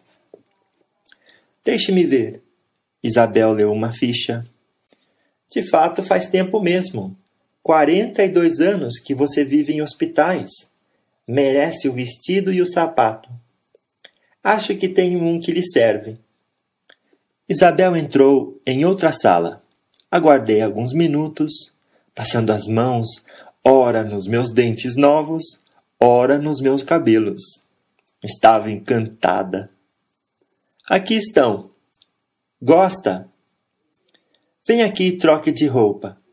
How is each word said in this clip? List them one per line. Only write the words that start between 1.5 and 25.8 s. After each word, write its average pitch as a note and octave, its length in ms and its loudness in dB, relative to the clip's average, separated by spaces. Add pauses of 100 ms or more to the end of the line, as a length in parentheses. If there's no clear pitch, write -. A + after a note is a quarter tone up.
"Deixe-me F#3+ 400 0
ver." A#2+ 360 -2 (640)
Isabel A2+ 500 2
leu G#2 180 0
uma A2 200 -4
ficha. A#2+ 560 -6 (1000)
"De - 180 -6
fato, E3+ 360 0
faz F#3 240 -2
tempo F#3 340 -2
mesmo. E3+ 560 -4 (440)
Quarenta E3 600 2
e F#3+ 60 0
dois E3+ 300 2
anos D#3+ 400 -2
que - 160 -8
você C#3+ 280 -2
vive D3 300 -2
em D3+ 80 -4
hospitais. D#3 680 -4 (760)
Merece C#3 600 0
o B2+ 40 -2
vestido F3+ 600 -4
e F3+ 80 0
o F3 60 -2
sapato. - 600 -2 (1120)
Acho G#3 320 -2
que F#3+ 120 -2
tenho F3+ 320 0
um E3+ 200 -2
que E3+ 120 -6
lhe F3 120 -2
serve." A2+ 540 0 (1300)
Isabel F3 500 2
entrou C#3 680 2
em C3 200 -2
outra F3+ 260 0
sala. F2 500 0 (480)
Aguardei B2+ 520 4
alguns A2 320 -4
minutos, D3+ 800 -4 (420)
passando A2+ 360 -2
as G#2+ 160 -4
mãos, A2+ 580 -4 (360)
ora B2 400 4
nos G#2 260 -6
meus A#2+ 240 -2
dentes A#2+ 440 0
novos, D3+ 680 0 (380)